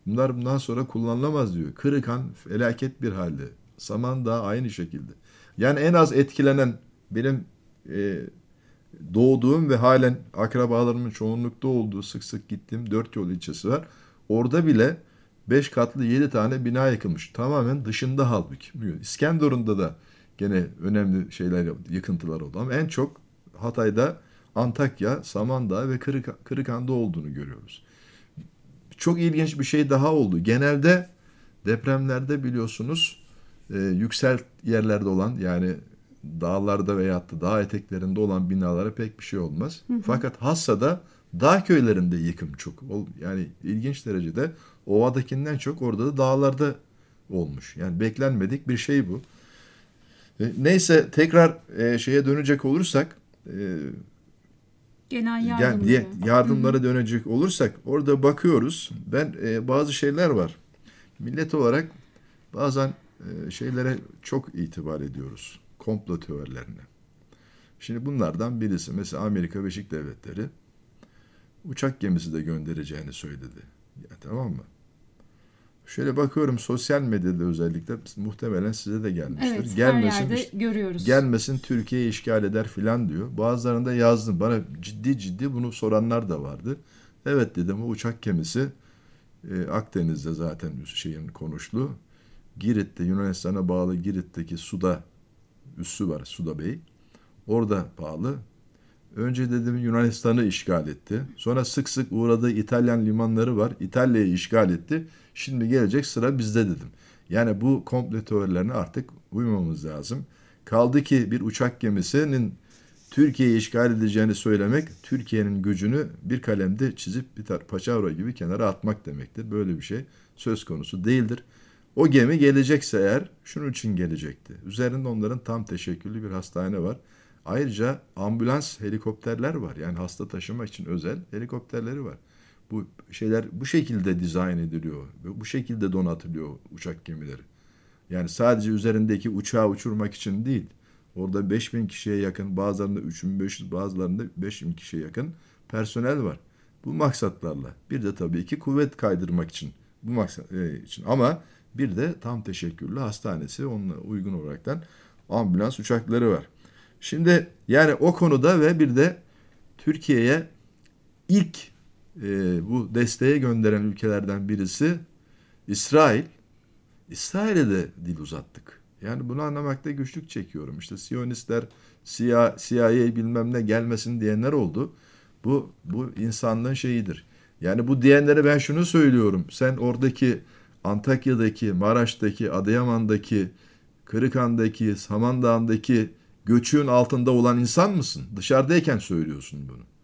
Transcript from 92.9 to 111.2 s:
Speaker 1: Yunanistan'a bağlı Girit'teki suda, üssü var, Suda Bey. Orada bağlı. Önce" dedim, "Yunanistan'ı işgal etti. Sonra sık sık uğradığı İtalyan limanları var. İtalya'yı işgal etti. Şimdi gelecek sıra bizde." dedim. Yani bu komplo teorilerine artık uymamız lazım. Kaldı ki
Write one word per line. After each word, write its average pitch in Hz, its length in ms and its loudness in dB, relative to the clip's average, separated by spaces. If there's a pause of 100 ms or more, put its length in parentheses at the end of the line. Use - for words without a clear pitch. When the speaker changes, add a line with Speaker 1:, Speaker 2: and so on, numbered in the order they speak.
Speaker 1:
Yunanistan'a 92 640 -2
bağlı 90 280 0
Girit'teki 87 600 -6
suda, 87 480 -2 (760)
üssü 87 300 -6
var, 73 160 -6
Suda 78 340 -8
Bey. 98 200 -6 (680)
Orada 107 400 2 (120)
bağlı. 82 380 -6 (800)
Önce" 123 340 -2
dedim, 123 280 0
"Yunanistan'ı 117 640 2
işgal 87 440 0
etti. 101 340 -6 (140)
Sonra 127 280 0
sık 131 240 -4
sık 131 220 -2
uğradığı 117 400 4
İtalyan 117 560 2
limanları 113 500 2
var. 113 240 2
İtalya'yı 110 520 4
işgal 92 380 4
etti. 151 380 -2 (260)
Şimdi 123 340 -2
gelecek 127 380 2
sıra 127 320 0
bizde." 110 260 2
dedim. 90 240 -2 (400)
Yani 107 320 2
bu 127 240 2
komplo 110 380 -2
teorilerine 101 500 0
artık 123 380 -6 (220)
uymamız 92 520 -2
lazım. 78 420 -8 (380)
Kaldı 123 380 4
ki 123 280 2